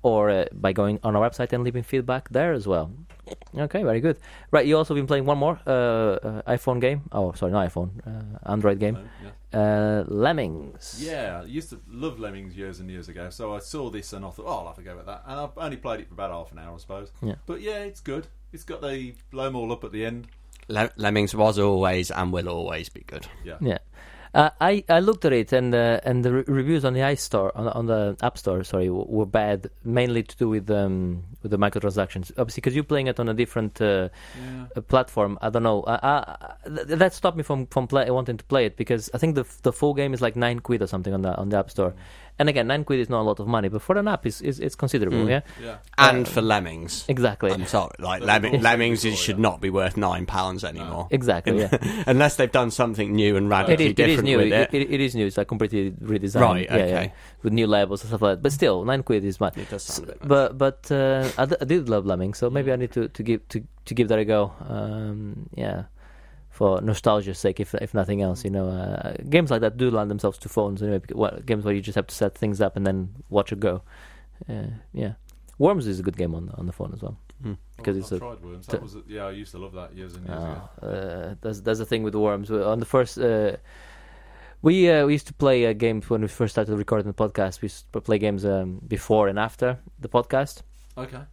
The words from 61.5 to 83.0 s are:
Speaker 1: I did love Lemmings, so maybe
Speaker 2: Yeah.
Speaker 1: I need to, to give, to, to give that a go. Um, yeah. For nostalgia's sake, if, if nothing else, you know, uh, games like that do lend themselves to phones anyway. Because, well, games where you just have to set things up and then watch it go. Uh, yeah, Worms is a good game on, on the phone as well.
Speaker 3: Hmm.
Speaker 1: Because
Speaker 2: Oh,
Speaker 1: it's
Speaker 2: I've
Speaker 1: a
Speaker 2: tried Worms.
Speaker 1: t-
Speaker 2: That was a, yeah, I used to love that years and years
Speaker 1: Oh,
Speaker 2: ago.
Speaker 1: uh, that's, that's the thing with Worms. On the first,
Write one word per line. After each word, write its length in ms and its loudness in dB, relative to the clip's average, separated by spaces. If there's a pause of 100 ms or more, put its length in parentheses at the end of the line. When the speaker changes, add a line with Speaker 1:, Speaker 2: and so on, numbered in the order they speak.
Speaker 1:
I 20 -2
did 240 2
love 180 2
Lemmings, 320 0
so 120 0
maybe 180 0
Speaker 2:
Yeah. 60 2
Speaker 1:
I 20 2
need 160 -4
to, 160 0
to 160 -10
give, 240 -2
to, 160 -8 (220)
to 80 -8
give 160 4
that 100 4
a 60 2
go. 260 2 (160)
Um, 880 -8
yeah. 280 -6 (640)
For 300 4
nostalgia's 580 0
sake, 220 0
if, 160 -4
if 180 -6
nothing 280 0
else, 240 -2
you 40 -2
know, 200 -2
uh, 460 -6 (140)
games 220 4
like 80 4
that 160 2
do 160 2
lend 180 0
themselves 280 -2
to 100 -14
phones 340 0
anyway. 180 0
Because, 180 -8
well, 280 0
games 200 -2
where 80 2
you 80 0
just 160 -4
have 100 -2
to 80 -12
set 220 0
things 240 -2
up 160 2
and 100 0
then 260 -2 (160)
watch 220 0
it 80 -6
go. 220 0 (680)
Uh, 180 -8 (260)
yeah, 220 -6 (420)
Worms 280 2
is 140 -2
a 40 -6
good 120 -2
game 180 -4
on, 240 -8
on 80 -8
the 60 -6
phone 220 -8
as 80 -12
well. 160 -10 (260)
Speaker 3:
Hmm. 100 -8 (220)
Speaker 1:
Because 220 -4
Speaker 2:
Oh, 20 -4
Speaker 1:
it's 140 -10
Speaker 2:
I've 20 -4
Speaker 1:
a 40 -6
Speaker 2:
tried 220 -14
Worms. 260 -18
Speaker 1:
t- 40 -8
Speaker 2:
That 100 -4
was 140 -16
a, 100 -16
yeah, 200 -12
I 60 -8
used 200 -14
to 60 -16
love 160 -14
that 240 -14
years 180 -16
and 100 -14
years 140 -8
Speaker 1:
Oh, 480 -10
Speaker 2:
ago. 80 -6
Speaker 1:
uh, 460 -8
that's, 180 -8
that's 200 -2
the 60 -4
thing 180 -2
with 120 -4
Worms. 340 0
On 300 0
the 60 -4
first, 320 0